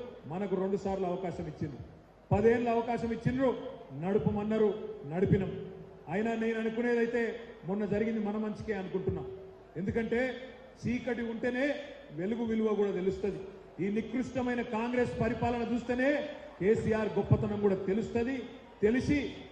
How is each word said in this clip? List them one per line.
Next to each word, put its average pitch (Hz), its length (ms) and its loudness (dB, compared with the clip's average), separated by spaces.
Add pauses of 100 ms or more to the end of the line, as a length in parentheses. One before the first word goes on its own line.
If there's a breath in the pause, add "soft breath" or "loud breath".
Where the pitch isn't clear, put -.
(280)
మనకు 185 280 -2
రెండు 190 220 0
సార్లు 190 280 -2
అవకాశం 175 420 -4
ఇచ్చిండ్రు, 147 460 -8 (380)
పదేళ్ళ 233 380 6
అవకాశం 233 420 0
ఇచ్చిండ్రు, 247 460 2 (360)
నడుపుమన్నారు, 208 800 2 (320)
నడిపినాం. 190 460 4 (580)
అయినా 220 240 0
నేను 226 260 0
అనుకునేదైతే 233 760 2 (300)
మొన్న 202 200 0
జరిగింది 220 340 0
మన 208 180 -2
మంచికే 214 360 -4
అనుకుంటున్నా. 185 500 -2 (540)
ఎందుకంటే 226 560 0 (540)
చీకటి 240 340 0
ఉంటేనే 247 540 0 (360)
వెలుగు 202 320 -2
విలువ 220 240 2
కూడా 202 240 4
తెలుస్తది. 185 480 0 (460)
ఈ 208 40 2
నికృష్టమైన 240 720 -2
కాంగ్రెస్ 240 600 0
పరిపాలన 233 520 0
చూస్తేనే 254 560 2 (300)
కేసీఆర్ 214 500 4 (100)
గొప్పతనం 208 420 2
కూడా 196 140 4
తెలుస్తది. 233 680 0 (380)
తెలిసి 247 520 2 (180)